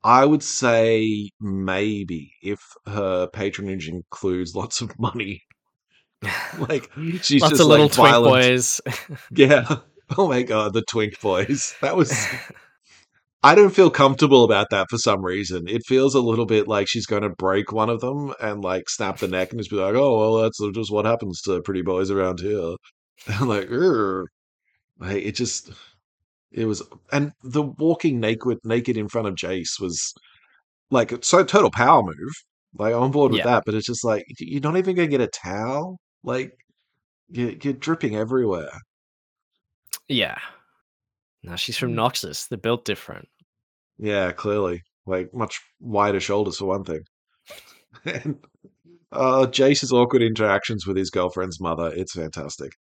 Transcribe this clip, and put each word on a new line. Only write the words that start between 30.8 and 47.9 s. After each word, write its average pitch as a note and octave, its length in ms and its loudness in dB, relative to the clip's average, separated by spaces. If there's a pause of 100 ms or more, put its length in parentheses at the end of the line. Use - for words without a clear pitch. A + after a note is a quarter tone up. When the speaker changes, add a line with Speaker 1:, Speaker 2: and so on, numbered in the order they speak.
Speaker 1:
like, A#2 340 -2
so F3+ 200 4
total F3 260 4
power B2+ 320 6
move. F2+ 320 -8 (460)
Like, A2+ 160 0
I'm A#2+ 80 2
on C#3 80 0
board C#3 200 4
with G#2+ 100 0
Speaker 2:
Yeah. - 40 -4
Speaker 1:
that, A#2 220 2
but G#2+ 80 -4
it's G#2+ 100 -4
just A#2 180 -8
like, A2 240 -2
y-, - 120 -20
you're C3 220 -8
not D3+ 140 -2
even F#3 200 -2
gonna F3 120 0
get C#3 140 0
a G#2+ 60 0
towel? C3 720 -8 (240)
Like, B2+ 340 -8 (720)
you're, A#2+ 220 -4 (100)
you're C#3 120 -4
dripping C3+ 420 -4
everywhere. G#2+ 560 -2 (1400)
Speaker 2:
Yeah. - 300 -4 (1040)
No, F2 120 -14
she's - 220 -8
from B2 140 -4
Speaker 1:
Hmm. A2+ 80 -4
Speaker 2:
Noxus. - 500 -4
They're A#2 80 -8
built A#2 260 -4
different. - 440 -10 (720)
Speaker 1:
Yeah, G2+ 320 -2
clearly. F#2+ 500 -4 (240)
Like, F#2 300 -6
much A2 260 -8 (180)
wider G#2 400 0
shoulders G2+ 380 -2
for G2 80 -8
one F#2+ 180 -4
thing. D#2+ 180 -8 (520)
<laughs> - 520 -20